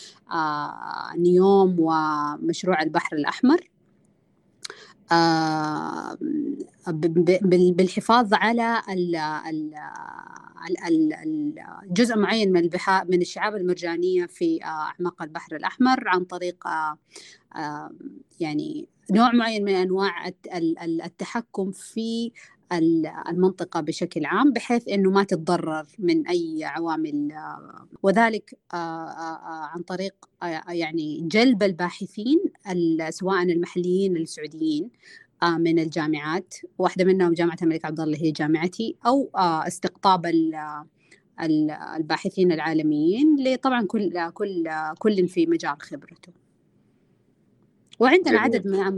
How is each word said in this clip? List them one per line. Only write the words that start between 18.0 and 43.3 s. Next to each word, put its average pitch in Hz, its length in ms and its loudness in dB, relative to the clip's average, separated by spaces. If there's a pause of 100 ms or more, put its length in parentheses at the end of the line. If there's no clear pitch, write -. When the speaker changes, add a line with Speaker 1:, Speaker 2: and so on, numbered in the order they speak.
Speaker 1:
يعني 151 480 -6 (240)
نوع 233 200 6
معين 226 320 0
من 202 100 0
أنواع 180 540 0
الت-، - 200 -14
ال-، 165 320 -2
ال-، 165 220 -4
التحكم 196 680 -6
في 226 600 -6 (400)
ال-، 165 400 2 (180)
المنطقة 180 520 0
بشكل 156 440 -4
عام، 226 280 4
بحيث 240 360 -2
إنه 196 220 4
ما 196 120 4
تتضرر 160 600 -2 (140)
من 165 280 2
أي 165 360 -2
عوامل، 151 680 -4
آه، 151 560 -16 (160)
وذلك، 214 540 2 (160)
آه، 175 40 -6
آه، 165 580 -10
آه، 160 300 -12
عن 165 160 -12
طريق، 185 340 -8 (280)
آه، 170 280 -8
يعني 156 500 -4
جلب 208 420 4
الباحثين 196 760 -2 (320)
ال-، 165 420 0
سواء 185 300 0
المحليين 180 760 0
السعوديين، 156 720 -4 (540)
آه، 170 140 2
من 165 220 2
الجامعات، 156 760 -4 (240)
واحدة 185 280 0
منهم 185 280 4
جامعة 165 280 0
الملك 160 240 0
عبد 156 140 -6
الله 156 180 -2
هي 156 140 0
جامعتي، 160 640 -2 (100)
أو، 269 300 4
آه، 165 320 2
استقطاب 185 580 0
ال-، 156 580 -2 (580)
ال-، 156 300 2
الباحثين 160 800 0
العالميين، 160 880 4